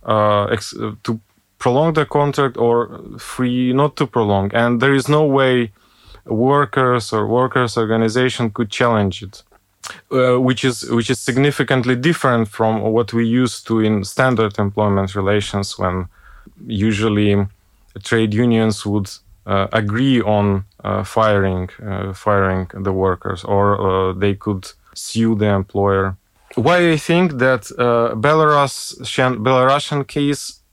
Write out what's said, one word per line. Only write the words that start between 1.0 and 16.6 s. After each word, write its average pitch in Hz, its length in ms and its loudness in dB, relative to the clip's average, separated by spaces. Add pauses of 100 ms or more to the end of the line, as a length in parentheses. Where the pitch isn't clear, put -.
to 113 160 -4 (380)
prolong 143 360 2
the 151 120 0
contract 143 500 0
or 117 460 0 (160)
free 123 560 -2
not 143 220 0
to 151 100 0
prolong, 101 480 0
and 117 260 0
there 139 140 2
is 135 160 0
no 151 160 4
way 127 460 2 (540)
workers 127 880 0
or 107 140 0
workers' 123 500 0
organization 113 760 0
could 110 180 -4
challenge 107 540 0
it, 95 180 -20 (680)
uh, 127 280 2
which 127 240 0
is, 123 280 -2
which 117 180 0
is 127 100 0
significantly 131 760 0
different 123 520 2
from 110 340 0
what 110 300 0
we 117 140 0
used 120 400 0
to 113 140 0
in 107 240 2
standard 110 560 0
employment 101 560 0
relations, 101 640 -2
when 92 280 -2 (600)